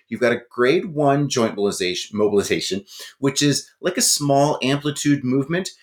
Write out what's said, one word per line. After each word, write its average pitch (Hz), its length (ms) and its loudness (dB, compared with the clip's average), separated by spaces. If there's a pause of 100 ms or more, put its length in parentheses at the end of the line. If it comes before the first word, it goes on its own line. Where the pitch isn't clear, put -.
you've 113 120 -6
got 120 120 4
a 117 180 -4
grade 139 340 2
one 143 460 0
joint 113 220 0
mobilization, 95 640 -4
mobilization, 98 640 0 (360)
which 139 200 -2
is 143 300 0 (100)
like 180 160 -4
a 247 60 0
small 143 600 2
amplitude 143 640 0
movement 139 460 -2 (120)